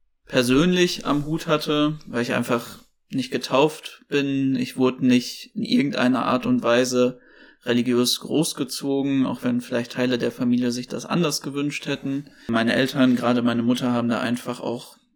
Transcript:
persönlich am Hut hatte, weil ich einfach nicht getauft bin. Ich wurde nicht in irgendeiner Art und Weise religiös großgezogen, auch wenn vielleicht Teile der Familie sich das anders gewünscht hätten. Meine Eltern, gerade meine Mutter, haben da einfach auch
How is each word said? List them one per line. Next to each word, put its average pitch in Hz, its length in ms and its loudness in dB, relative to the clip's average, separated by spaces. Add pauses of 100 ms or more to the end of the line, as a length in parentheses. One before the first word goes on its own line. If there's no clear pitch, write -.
(260)
persönlich 170 800 2
am 143 200 -2
Hut 156 200 -4
hatte, 151 600 0
weil 120 160 -2
ich 123 100 -2
einfach 120 460 -2 (320)
nicht 127 200 -4
getauft 131 800 0
bin. 135 480 0
Ich - 200 -4
wurde 127 300 2
nicht - 480 2
in - 80 -4
irgendeiner 127 600 2
Art 127 220 0
und 123 160 2
Weise 123 580 2 (440)
religiös 123 560 2
großgezogen, 139 1080 0
auch 123 180 -6
wenn 123 160 0
vielleicht 120 320 -4
Teile 127 260 0
der 120 140 -2
Familie 123 400 0
sich 123 160 -8
das 120 180 -8
anders 156 360 0
gewünscht 143 440 -6
hätten. 139 380 -6 (240)
Meine 117 260 0
Eltern, 131 400 4
gerade 120 280 0
meine 120 200 0
Mutter, 123 300 0
haben 120 160 0
da 117 120 0
einfach 120 400 -4
auch - 360 -8 (200)